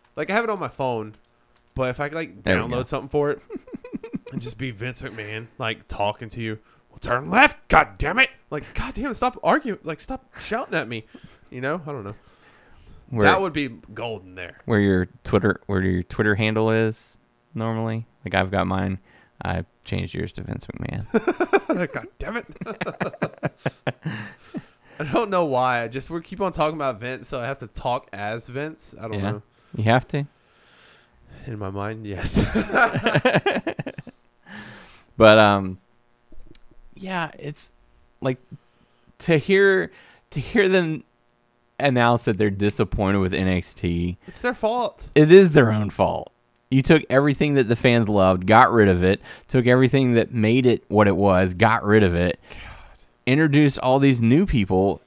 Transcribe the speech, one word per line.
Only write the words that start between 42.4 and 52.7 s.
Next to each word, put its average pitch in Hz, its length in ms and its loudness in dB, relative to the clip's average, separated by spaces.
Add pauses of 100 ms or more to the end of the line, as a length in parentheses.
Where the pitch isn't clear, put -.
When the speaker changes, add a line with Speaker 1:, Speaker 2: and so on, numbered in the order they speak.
Speaker 2:
disappointed 101 720 0
with 95 140 -2
N 92 160 0
X 90 240 -2
T. 87 440 -4 (100)
Speaker 1:
It's - 140 -18
their - 120 -2
fault. 226 640 -6
Speaker 2:
It 151 140 6
is 185 220 10
their 135 220 6
own 107 160 -2
fault. 85 420 -2 (400)
You 135 100 2
took 156 280 4
everything 143 460 2
that 131 120 2
the 117 80 2
fans 117 320 2
loved, 95 400 2
got 110 240 8
rid 107 160 6
of 90 160 4
it, 95 160 2 (300)
took 123 180 2
everything 127 460 4
that - 200 2
made 117 320 2
it 120 220 2
what 104 220 4
it 90 80 2
was, 95 360 4
got 110 300 2
rid 107 200 6
of 87 120 2
it, 87 240 0 (120)
Speaker 1:
God. - 80 -18 (680)